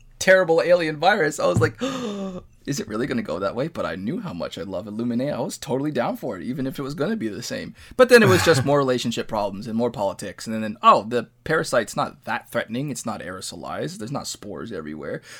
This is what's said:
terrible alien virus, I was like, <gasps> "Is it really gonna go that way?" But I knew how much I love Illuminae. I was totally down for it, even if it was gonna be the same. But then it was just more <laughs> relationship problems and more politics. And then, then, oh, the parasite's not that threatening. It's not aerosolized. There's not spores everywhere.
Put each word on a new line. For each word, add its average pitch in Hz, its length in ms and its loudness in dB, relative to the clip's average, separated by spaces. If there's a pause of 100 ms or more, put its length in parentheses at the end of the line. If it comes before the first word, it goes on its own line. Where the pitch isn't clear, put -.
(180)
terrible 175 440 6
alien 160 360 4
virus, 165 420 2
I 165 80 2
was 175 140 2
like, 156 200 2
<gasps> 208 840 -8
"Is 139 140 -4
it - 100 -6
really 113 180 -2
gonna 127 140 -2
go 87 180 -6
that 98 160 -2
way?" 139 140 -2
But 92 160 -6
I 82 100 -4
knew 110 260 -4
how 185 120 -8
much 80 240 -8
I 90 60 -6
love 92 220 -6
Illuminae. 120 480 -2
I 113 60 -4
was 151 180 -6
totally 143 340 -4
down 143 260 -2
for 117 200 -8
it, 80 60 -10
even 131 240 -4
if 127 120 -8
it - 40 -6
was 139 100 -8
gonna 175 240 -2
be 113 120 -4
the 101 140 -8
same. 101 300 -10 (240)
But 254 120 8
then 240 140 12
it 196 60 6
was 180 160 6
just 135 200 6
more 143 120 4
<laughs> 139 80 4
relationship 123 440 0
problems 101 380 -4
and 110 100 -4
more 117 140 2
politics. 98 540 -6
And 110 80 -6
then, 110 80 -4
then, 107 220 -6
oh, 185 240 8
the 117 220 -2 (160)
parasite's 156 500 0
not - 300 -6
that - 260 -6
threatening. 123 400 -4
It's - 140 -10
not 104 160 -8
aerosolized. 92 760 -10
There's 135 140 -10
not 131 160 -8
spores 98 460 -10
everywhere. 78 480 -10 (180)